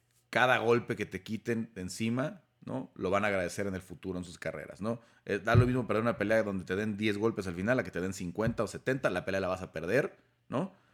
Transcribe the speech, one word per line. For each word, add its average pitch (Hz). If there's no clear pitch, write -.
cada 123
golpe 113
que 104
te -
quiten 113
de 92
encima, 117
¿no? 127
Lo 90
van 101
a -
agradecer 98
en 98
el 92
futuro 90
en 90
sus 87
carreras, 78
¿no? 117
Eh, 98
da 110
lo 123
mismo 127
perder 104
una 117
pelea 107
donde 98
te 92
den 107
diez 104
golpes 104
al 87
final 107
a 113
que 85
te 85
den 95
cincuenta 107
o 104
setenta, 131
la 90
pelea 95
la 92
vas 90
a 92
perder, 107
¿no? 170